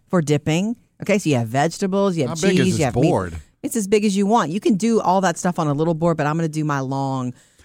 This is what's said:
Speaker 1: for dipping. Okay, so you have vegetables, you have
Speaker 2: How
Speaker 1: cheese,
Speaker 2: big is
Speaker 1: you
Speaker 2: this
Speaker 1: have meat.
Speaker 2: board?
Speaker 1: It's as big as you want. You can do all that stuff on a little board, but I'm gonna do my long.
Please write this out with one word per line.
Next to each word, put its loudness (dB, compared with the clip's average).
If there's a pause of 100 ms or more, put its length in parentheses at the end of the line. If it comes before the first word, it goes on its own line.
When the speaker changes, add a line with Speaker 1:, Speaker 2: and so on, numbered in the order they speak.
Speaker 1:
for 0
dipping. -2 (240)
Okay, 0
so -2
you 4
have 0
vegetables, 0
you 0
have -2
Speaker 2:
How -6
Speaker 1:
cheese, -4
Speaker 2:
big 4
is 2
Speaker 1:
you 2
Speaker 2:
this 0
Speaker 1:
have -2
meat. 2
Speaker 2:
board? -2 (280)
Speaker 1:
It's -6
as -2
big 2
as 0
you 2
want. 2
You -4
can 2
do 2
all 2
that 0
stuff -2
on 0
a 0
little 0
board, 0
but -2
I'm 0
gonna 0
do -4
my -2
long. -4 (320)